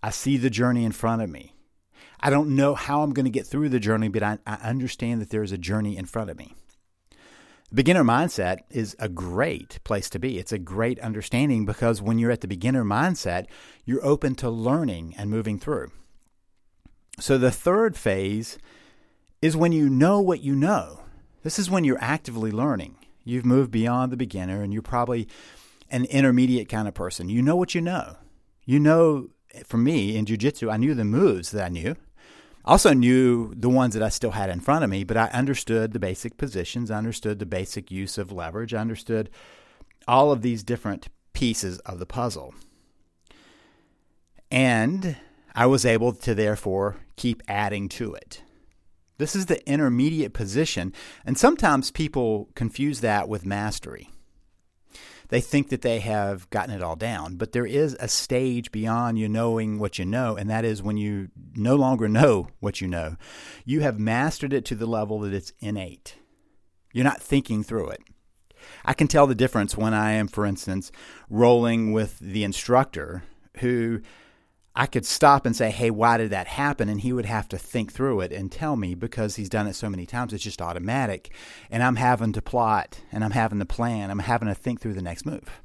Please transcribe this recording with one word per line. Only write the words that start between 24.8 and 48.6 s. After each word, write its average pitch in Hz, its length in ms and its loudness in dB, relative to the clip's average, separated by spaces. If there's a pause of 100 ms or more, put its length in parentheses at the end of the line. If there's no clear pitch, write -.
probably 120 460 -2 (640)
an 127 140 0
intermediate 127 640 4
kind 110 180 -2
of 101 80 -6
person. - 340 -6
You 117 140 2
know 151 140 4
what 180 180 0
you 175 60 0
know. 175 380 -6 (460)
You 131 140 4
know, 151 520 6 (340)
for - 140 -2
me 117 380 2
in 107 100 0
jiu-jitsu, 110 440 -2
I 107 60 0
knew 135 180 2
the 117 100 -2
moves 110 460 2
that 104 140 -4
I 87 60 -4
knew. 87 260 -4 (680)
I - 80 2
also 143 220 8
knew 123 600 6
the 123 140 0
ones 127 240 4
that 107 100 0
I 110 60 2
still 110 220 -2
had 101 180 -2
in 90 120 -4
front 143 240 2
of 107 60 0
me, 95 140 -2
but 110 140 -2
I 113 80 4
understood 117 640 -2
the 113 60 -4
basic 98 400 -6
positions. 113 520 -6
I 107 60 -4
understood 107 420 -4
the 101 80 -6
basic 95 440 -8
use 95 260 -6
of 98 160 -6
leverage. 95 400 -8
I 113 80 -2
understood 110 480 -4 (800)
all 135 240 6
of 123 80 0
these 117 220 -2
different 104 460 -6 (260)
pieces 104 460 -2
of 95 180 -12
the 90 80 -10
puzzle. 104 480 -6 (2000)
And 131 680 2 (380)
I 117 120 6
was 131 180 6
able 117 300 4
to - 200 -2
therefore 101 600 0 (200)
keep 117 320 -2
adding 101 420 -2
to - 240 -8
it. - 280 -18 (760)